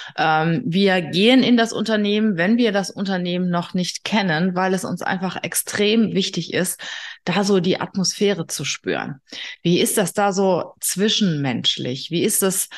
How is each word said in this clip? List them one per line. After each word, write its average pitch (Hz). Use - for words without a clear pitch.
Ähm, 160
wir 185
gehen 202
in 240
das 226
Unternehmen, 214
wenn 196
wir 233
das 196
Unternehmen 180
noch 175
nicht 180
kennen, 185
weil 185
es 190
uns 180
einfach 185
extrem 208
wichtig 180
ist, 180
da 180
so 196
die 180
Atmosphäre 190
zu -
spüren. 78
Wie 170
ist 226
das 180
da 202
so 190
zwischenmenschlich? 143
Wie 165
ist 208
das, 190